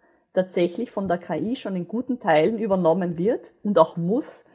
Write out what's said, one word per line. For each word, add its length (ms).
tatsächlich 580
von 160
der 120
K 180
I 180
schon 220
in 100
guten 320
Teilen 400
übernommen 600
wird 340
und 160
auch 200
muss, 440